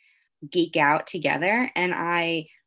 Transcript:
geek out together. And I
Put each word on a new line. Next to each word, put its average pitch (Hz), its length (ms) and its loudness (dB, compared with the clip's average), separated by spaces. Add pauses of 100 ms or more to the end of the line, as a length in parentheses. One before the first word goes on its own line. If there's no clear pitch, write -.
(500)
geek 170 260 0
out 151 300 4
together. 175 680 0
And 180 180 0
I 165 520 -2 (200)